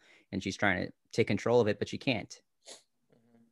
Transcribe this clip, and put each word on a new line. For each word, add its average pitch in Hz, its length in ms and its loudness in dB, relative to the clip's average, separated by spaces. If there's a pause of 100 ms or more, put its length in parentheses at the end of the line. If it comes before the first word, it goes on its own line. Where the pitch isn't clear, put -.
(320)
And 95 100 -4
she's - 160 -6
trying 95 280 2
to - 80 -14 (180)
take 113 160 2
control 113 320 2
of 110 80 4
it, 104 120 0
but - 100 -4
she - 80 -10
can't. - 440 -4 (1120)